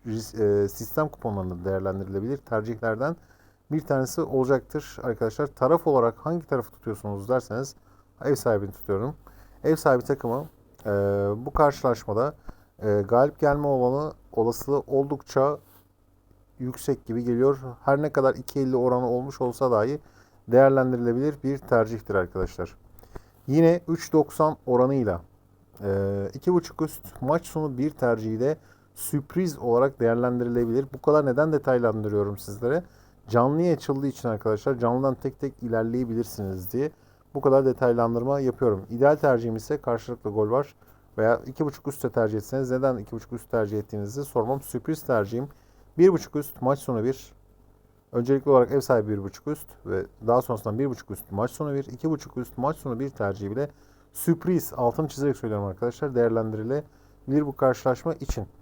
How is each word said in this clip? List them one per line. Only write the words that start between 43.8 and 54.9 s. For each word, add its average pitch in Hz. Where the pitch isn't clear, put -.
sormam. 127
Sürpriz 156
tercihim 117
bir 180
buçuk -
üst 147
maç 139
sonu 117
bir. 131
Öncelikli 135
olarak 123
ev 139
sahibi 107
bir 98
buçuk -
üst 151
ve 95
daha 123
sonrasında 110
bir 139
buçuk -
üst -
maç 110
sonu 151
bir, 139
iki 127
buçuk -
üst 123
maç 139
sonu 120
bir 139
tercihi 101
bile 143
sürpriz, 165
altını 127